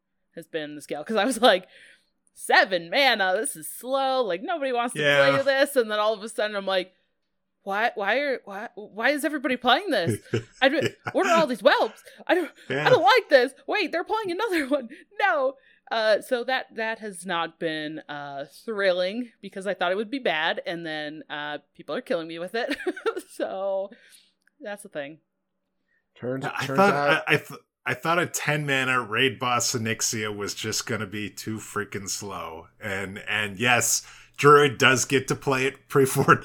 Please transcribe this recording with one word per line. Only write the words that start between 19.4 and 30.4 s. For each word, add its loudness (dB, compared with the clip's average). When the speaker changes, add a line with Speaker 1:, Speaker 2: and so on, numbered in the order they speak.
Speaker 1:
because -10
I -2
thought -2
it 0
would -6
be -6
bad, -2
and -8
then, -8
uh, -8
people -12
are -6
killing -6
me -12
with -10
it. -4
<laughs> -6
So -4
that's -10
the -18
thing. -10
Speaker 3:
Turns, -6
Speaker 2:
I -6
Speaker 3:
turns -2
Speaker 2:
thought, 6
Speaker 3:
out 2
Speaker 2:
I, 4
I, 2
th-, -8
I -2
thought 0
a 0
ten -4
mana 0
raid 0
boss 0
Onyxia -2
was -6